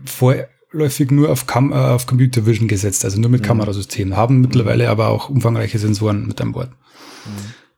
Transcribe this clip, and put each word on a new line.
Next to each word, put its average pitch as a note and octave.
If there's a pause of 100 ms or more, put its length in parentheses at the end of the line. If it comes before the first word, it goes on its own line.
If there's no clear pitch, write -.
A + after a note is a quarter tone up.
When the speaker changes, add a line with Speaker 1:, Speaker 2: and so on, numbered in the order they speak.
Speaker 1:
vorläufig C3+
nur C#3+
auf C3+
Kam-, C3+
äh, D3
auf C3
Computer B2+
Vision A2+
gesetzt, G2+
also G2+
nur A#2
mit B2
Speaker 2:
Mhm. G2+
Speaker 1:
Kamerasystemen, G2+
haben B2+
mittlerweile A#2+
Speaker 2:
Mhm. A#2
Speaker 1:
aber A2
auch A2
umfangreiche A#2
Sensoren G#2+
mit G#2+
an A2+
Bord. B2+
Speaker 2:
Mhm. - (240)